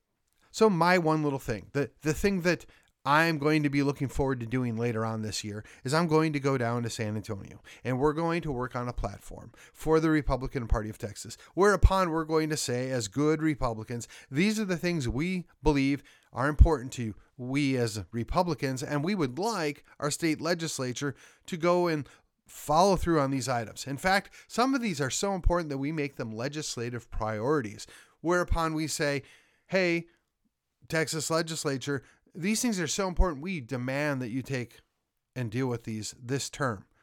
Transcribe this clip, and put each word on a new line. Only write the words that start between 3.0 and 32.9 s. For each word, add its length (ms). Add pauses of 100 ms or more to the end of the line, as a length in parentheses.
I'm 320
going 260
to 60
be 140
looking 260
forward 320
to 40
doing 300
later 300
on 160
this 200
year 220 (220)
is 80
I'm 140
going 260
to 80
go 160
down 260
to 60
San 260
Antonio, 460 (240)
and 140
we're 120
going 300
to 100
work 240
on 140
a 40
platform 600 (180)
for 300
the 80
Republican 580
Party 220
of 80
Texas, 400 (160)
whereupon 560
we're 160
going 240
to 80
say, 320
as 180
good 340
Republicans, 680 (200)
these 300
are 60
the 100
things 320
we 380 (180)
believe 400 (300)
are 160
important 440
to 220 (220)
we 400
as 340
Republicans, 720
and 220
we 100
would 240
like 460 (160)
our 100
state 300
legislature 760 (300)
to 100
go 320
and 220 (360)
follow 520
through 240
on 100
these 160
items. 400
In 100
fact, 360 (160)
some 260
of 60
these 180
are 100
so 240
important 360
that 80
we 160
make 240
them 180
legislative 760
priorities, 800 (320)
whereupon 540
we 140
say, 360 (440)
"Hey, 400 (800)
Texas 400
legislature, 760 (300)
these 280
things 180
are 80
so 200